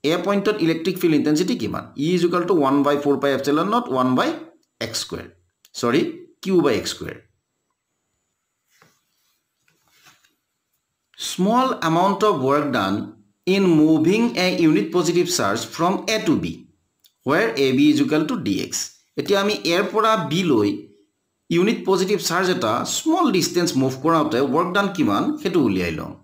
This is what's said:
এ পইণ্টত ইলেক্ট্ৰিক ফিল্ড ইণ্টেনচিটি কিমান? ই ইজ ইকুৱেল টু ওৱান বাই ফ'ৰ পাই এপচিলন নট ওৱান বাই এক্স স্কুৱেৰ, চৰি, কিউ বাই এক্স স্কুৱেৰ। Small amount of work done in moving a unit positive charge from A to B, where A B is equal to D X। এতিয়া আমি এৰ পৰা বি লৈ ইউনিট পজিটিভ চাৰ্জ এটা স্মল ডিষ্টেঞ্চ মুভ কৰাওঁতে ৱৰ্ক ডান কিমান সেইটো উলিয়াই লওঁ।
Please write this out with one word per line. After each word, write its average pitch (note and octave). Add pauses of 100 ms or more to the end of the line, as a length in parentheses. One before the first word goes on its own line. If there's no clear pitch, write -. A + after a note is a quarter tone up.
(120)
এ - (120)
পইণ্টত G3+ (100)
ইলেক্ট্ৰিক E3
ফিল্ড D#3+
ইণ্টেনচিটি D3+
কিমান? - (220)
ই -
ইজ E3+
ইকুৱেল G3
টু G3
ওৱান C3+ (100)
বাই C#3+
ফ'ৰ C#3+
পাই C#3+
এপচিলন C#3+
নট C#3+
ওৱান B2+ (100)
বাই B3+ (560)
এক্স -
স্কুৱেৰ, - (520)
চৰি, A#2+ (420)
কিউ F#3 (100)
বাই B2+
এক্স -
স্কুৱেৰ। - (4000)
Small A#3 (220)
amount F#3+ (100)
of F#3 (140)
work D3 (140)
done G2 (580)
in G3 (180)
moving D#3+ (200)
a F#3 (220)
unit F#3
positive E3+ (100)
charge A2 (120)
from F3 (200)
A A3 (100)
to D3+ (100)
B, - (840)
where E3 (140)
A C3+ (100)
B - (140)
is -
equal D3+
to B2+ (100)
D G#2 (220)
X। - (480)
এতিয়া G3
আমি G#3 (180)
এৰ F#3+ (100)
পৰা A3 (200)
বি F3+ (100)
লৈ G#2 (840)
ইউনিট F#3 (100)
পজিটিভ F#3+ (120)
চাৰ্জ F3+
এটা A2 (240)
স্মল E4 (120)
ডিষ্টেঞ্চ F3 (120)
মুভ C3 (120)
কৰাওঁতে D3+ (140)
ৱৰ্ক F3+
ডান G3+
কিমান D3 (180)
সেইটো F3+
উলিয়াই F2+
লওঁ। D#2+ (100)